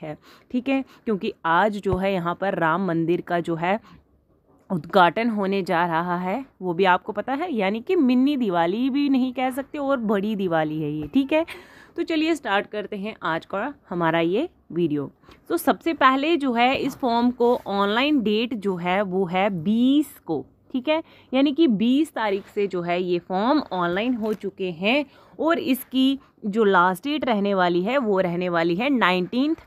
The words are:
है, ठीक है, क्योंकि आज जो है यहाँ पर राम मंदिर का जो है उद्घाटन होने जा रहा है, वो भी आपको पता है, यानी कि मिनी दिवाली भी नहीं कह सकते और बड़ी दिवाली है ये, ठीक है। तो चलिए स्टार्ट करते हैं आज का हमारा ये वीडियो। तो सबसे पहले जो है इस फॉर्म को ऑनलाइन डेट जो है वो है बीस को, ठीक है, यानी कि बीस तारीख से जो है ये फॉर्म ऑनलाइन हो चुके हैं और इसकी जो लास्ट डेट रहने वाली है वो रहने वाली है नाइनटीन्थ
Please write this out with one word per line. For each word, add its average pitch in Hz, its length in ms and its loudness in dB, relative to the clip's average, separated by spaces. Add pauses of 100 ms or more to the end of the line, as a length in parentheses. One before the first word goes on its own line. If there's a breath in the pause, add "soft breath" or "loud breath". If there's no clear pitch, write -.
है, 156 140 -10 (360 loud breath)
ठीक 247 180 -4
है, 269 140 0 (220 loud breath)
क्योंकि 202 280 -2 (120)
आज 190 320 2
जो 190 180 -2
है 190 180 0
यहाँ 175 280 -2
पर 196 140 -2
राम 170 320 0
मंदिर 165 340 0
का 175 180 -4
जो 170 160 -4
है 180 240 -2 (880 loud breath)
उद्घाटन 180 600 2
होने 196 340 -2
जा 175 220 0
रहा 175 320 -2
है, 185 280 -4 (160)
वो 185 120 -4
भी 185 120 2
आपको 185 260 2
पता 214 220 -6
है, 320 200 -4
यानी 214 280 -2
कि 370 140 -2
मिनी 269 420 4
दिवाली 196 520 0
भी 285 200 0
नहीं 262 240 2
कह 254 180 -2
सकते 269 260 -8
और 277 220 0
बड़ी 214 360 0
दिवाली 160 460 0
है 147 100 -4
ये, 151 160 -6
ठीक 269 260 0
है। 320 120 2 (500 loud breath)
तो 339 80 -4
चलिए 320 320 0
स्टार्ट 202 320 -2
करते 208 300 -8
हैं 208 260 -8
आज 165 220 -4
का 220 280 -6 (160)
हमारा 170 300 2
ये 185 280 0 (240)
वीडियो। 151 380 -2 (400 loud breath)
तो 339 80 0
सबसे - 360 0
पहले 277 440 2
जो 269 160 -2
है 240 240 2
इस 262 200 -4
फॉर्म 240 340 0
को 240 220 2 (140)
ऑनलाइन 226 540 0
डेट 220 340 0
जो 196 200 -2
है 180 260 0
वो 190 240 -2
है 185 240 0 (140)
बीस 247 560 2
को, - 260 -6 (280)
ठीक 262 160 -4
है, 311 120 0 (320 soft breath)
यानी 277 200 2
कि 320 140 4
बीस 247 460 2
तारीख 202 340 -4
से 202 200 -2
जो 180 140 -4
है 175 220 -2
ये 175 160 0
फॉर्म 220 420 0 (120)
ऑनलाइन 185 420 0
हो 214 180 -4
चुके 190 380 -6
हैं 214 340 0 (340 loud breath)
और 320 200 2
इसकी 262 600 0 (260 soft breath)
जो 220 180 0
लास्ट 185 400 4
डेट 294 220 -4
रहने 202 280 2
वाली 180 300 2
है 240 140 0
वो 208 220 2
रहने 180 300 0
वाली 170 260 0
है 240 140 -2
नाइनटीन्थ 226 760 0